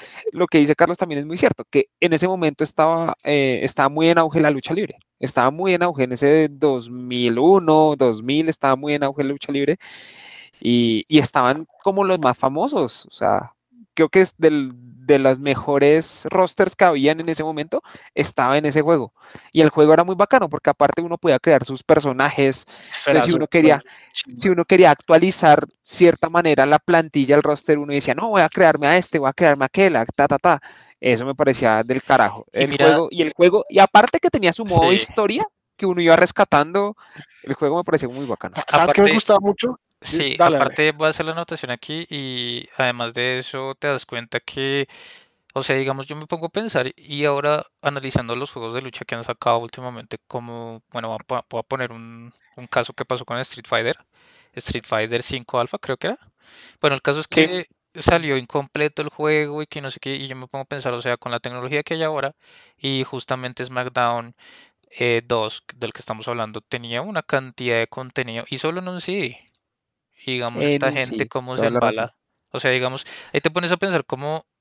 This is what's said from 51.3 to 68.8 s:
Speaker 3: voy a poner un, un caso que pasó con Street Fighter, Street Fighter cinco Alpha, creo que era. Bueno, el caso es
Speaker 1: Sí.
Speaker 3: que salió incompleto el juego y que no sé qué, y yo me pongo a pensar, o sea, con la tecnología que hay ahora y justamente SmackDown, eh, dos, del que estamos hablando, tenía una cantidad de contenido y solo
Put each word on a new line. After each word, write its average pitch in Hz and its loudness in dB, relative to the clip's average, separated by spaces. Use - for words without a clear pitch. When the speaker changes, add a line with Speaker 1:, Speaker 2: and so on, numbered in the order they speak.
Speaker 3:
voy 117 -6
a - -10
poner 127 -6
un, 117 -20
un 123 -20
caso - -4
que - -10
pasó 123 -6
con 120 -8
Street 127 -12
Fighter, 117 -2
Street - -10
Fighter 113 -4
cinco 127 -8
Alpha, - -6
creo - -8
que - -8
era. 240 -8
Bueno, 139 0
el 135 -10
caso 147 -2
es - -12
Speaker 1:
Sí. 160 4
Speaker 3:
que 175 -2
salió 160 -2
incompleto 147 -6
el 147 -8
juego 151 -4
y - -12
que 147 -14
no 135 -12
sé - -16
qué, 139 -8
y 135 -12
yo 131 -14
me 127 -18
pongo 139 -12
a - -12
pensar, 131 -8
o 120 -8
sea, 120 -4
con 123 -12
la 117 -6
tecnología 123 -8
que 165 -8
hay 160 -4
ahora 147 -6
y 135 -4
justamente 127 -10
SmackDown, 123 -6
eh, 120 -2
dos, 113 -4
del 117 -10
que - -18
estamos 110 -12
hablando, 113 -8
tenía 117 -10
una 180 -8
cantidad 123 -4
de 113 -2
contenido 123 -10
y 135 -10
solo 165 -6